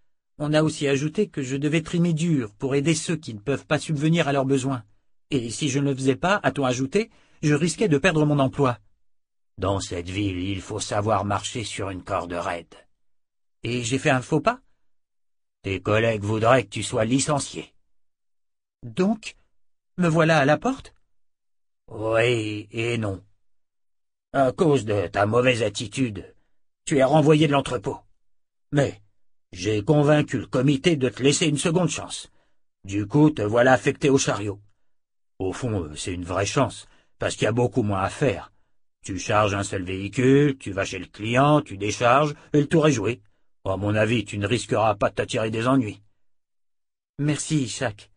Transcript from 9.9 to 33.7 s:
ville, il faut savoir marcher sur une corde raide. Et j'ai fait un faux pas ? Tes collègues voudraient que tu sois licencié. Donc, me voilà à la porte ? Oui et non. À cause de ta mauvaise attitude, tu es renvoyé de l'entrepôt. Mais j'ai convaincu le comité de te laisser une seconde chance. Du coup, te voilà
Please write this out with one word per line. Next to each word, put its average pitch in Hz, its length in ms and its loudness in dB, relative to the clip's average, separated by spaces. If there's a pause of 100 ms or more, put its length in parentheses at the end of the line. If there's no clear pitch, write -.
ville, 95 300 -4
il 95 200 -4
faut 107 200 -10
savoir 104 440 -2
marcher 101 400 -4
sur 98 280 -8
une 92 120 -10
corde 87 300 -4
raide. 87 400 -8 (880)
Et 120 220 -4
j'ai 131 160 -2
fait 151 100 0
un 127 140 2
faux 151 180 0
pas ? 240 180 0 (1000)
Tes 95 220 -4
collègues 110 400 0
voudraient 110 400 4
que 101 60 -12
tu 110 120 -8
sois 110 240 -2
licencié. 135 720 -2 (1040)
Donc, 180 560 -4 (600)
me 180 100 2
voilà 160 320 4
à 135 60 4
la 147 120 4
porte ? - 380 -6 (1000)
Oui 110 800 0
et 117 260 -4
non. 101 240 -4 (1080)
À 131 220 2
cause 143 320 4
de 101 220 0
ta 98 180 2
mauvaise 120 360 2
attitude, 110 720 -4 (520)
tu 147 140 2
es 131 40 6
renvoyé 151 440 6
de 143 40 2
l'entrepôt. 131 460 -2 (760)
Mais 139 300 0 (500)
j'ai 101 320 -2
convaincu 147 540 2
le 98 100 -6
comité 139 480 2
de 127 140 0
te - 120 -10
laisser 143 260 2
une 147 100 0
seconde 170 320 0
chance. - 420 -12 (540)
Du 101 220 -4
coup, 147 220 6
te 151 120 -4
voilà 117 320 4